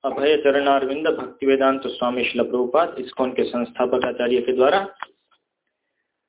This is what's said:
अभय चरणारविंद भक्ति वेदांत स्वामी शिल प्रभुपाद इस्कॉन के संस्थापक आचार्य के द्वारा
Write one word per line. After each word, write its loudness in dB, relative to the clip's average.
अभय 2
चरणारविंद 2
भक्ति -4
वेदांत 2
स्वामी -4
शिल -2
प्रभुपाद 0
इस्कॉन -4
के 0
संस्थापक -2
आचार्य 0
के -2
द्वारा 2